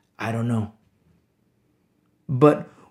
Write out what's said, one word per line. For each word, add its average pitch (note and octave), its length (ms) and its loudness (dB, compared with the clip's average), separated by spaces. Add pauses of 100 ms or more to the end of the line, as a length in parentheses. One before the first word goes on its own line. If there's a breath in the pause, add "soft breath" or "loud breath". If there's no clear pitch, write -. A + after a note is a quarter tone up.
(200)
I A2+ 120 -6
don't A#2 160 -4
know. A2 260 -4 (1600)
But D3 400 2 (220 soft breath)